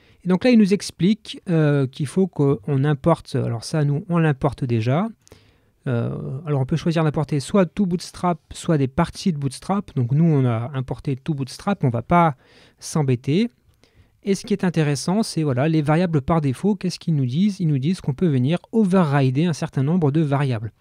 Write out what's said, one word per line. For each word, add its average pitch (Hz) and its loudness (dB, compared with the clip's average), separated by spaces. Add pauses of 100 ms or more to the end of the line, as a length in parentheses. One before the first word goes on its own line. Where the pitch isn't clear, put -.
(220)
Et 175 -4
donc 180 2
là, 254 4
il 233 8
nous 202 6
explique, - -2 (100)
euh, 147 2
qu'il 139 -6
faut 185 0
qu'on 143 0
importe, 151 0
alors 120 -2
ça, 156 -2
nous, 143 0
on 170 0
l'importe 147 0
déjà. 123 0 (800)
Euh, 131 -4
alors 147 0
on 131 -2
peut 156 -2
choisir 165 0
d'importer 151 -2
soit 190 2
tout 202 -2
Bootstrap, 175 -4 (140)
soit - -2
des 135 2
parties 170 -2
de 147 -6
Bootstrap. 180 -6
Donc 123 0
nous, 160 4
on 147 4
a 120 -2
importé 131 -6
tout 156 -6
Bootstrap, 139 -6
on 139 2
va 113 -2
pas 170 2 (420)
s'embêter. 143 -2 (760)
Et 196 -2
ce - -10
qui 208 -4
est 190 -2
intéressant, 160 0
c'est, - -4
voilà, 139 0
les 156 2
variables 156 2
par 165 0
défaut, 165 0
qu'est-ce - -6
qu'ils 165 0
nous 135 0
disent ? 185 0
Ils 175 0
nous 147 2
disent 160 -2
qu'on 139 -4
peut 180 0
venir 135 2 (120)
overrider 160 2
un 170 0
certain 139 -4
nombre 151 2
de 160 2
variables. 135 -2 (100)